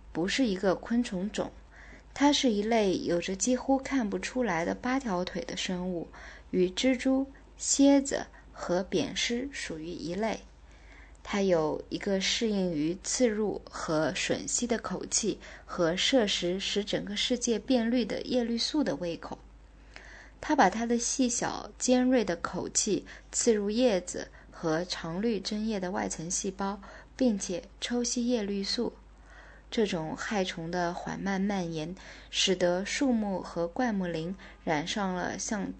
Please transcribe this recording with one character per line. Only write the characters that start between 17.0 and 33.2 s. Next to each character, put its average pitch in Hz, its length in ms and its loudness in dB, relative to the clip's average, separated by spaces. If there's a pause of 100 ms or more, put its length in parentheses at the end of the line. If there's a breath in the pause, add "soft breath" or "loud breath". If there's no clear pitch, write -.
个 202 100 -6
世 240 240 0
界 233 180 0
变 226 320 2
绿 240 140 2
的 - 200 -4
叶 240 200 0
绿 233 140 0
素 285 260 0
的 170 140 0
胃 175 180 -4
口。 - 240 -10 (1040 loud breath)
它 - 120 0
把 254 160 8
它 226 160 0
的 240 120 2
细 247 320 0
小 - 500 -4
尖 254 240 4
锐 254 220 4
的 175 100 0
口 - 320 -4
气 - 380 0 (260 loud breath)
刺 - 220 4
入 208 160 0
叶 220 320 4
子 - 260 -8 (240 loud breath)
和 160 320 0
常 175 380 -4
绿 226 180 0
针 214 260 -4
叶 220 140 -2
的 180 120 -4
外 208 180 -2
层 170 200 -8
细 190 220 -4
胞， 196 300 -4 (340 loud breath)
并 226 240 2
且 175 240 -6 (160)
抽 240 240 -2
吸 240 240 -2
叶 240 160 2
绿 202 180 -2
素。 214 300 -2 (800 loud breath)
这 214 160 2
种 160 300 -4
害 208 260 -2
虫 170 260 -4
的 175 240 0
缓 160 240 -8
慢 190 220 -2
蔓 190 320 0
延， 165 240 -4 (360 loud breath)
使 - 220 2
得 180 300 2
树 254 300 2
木 202 280 0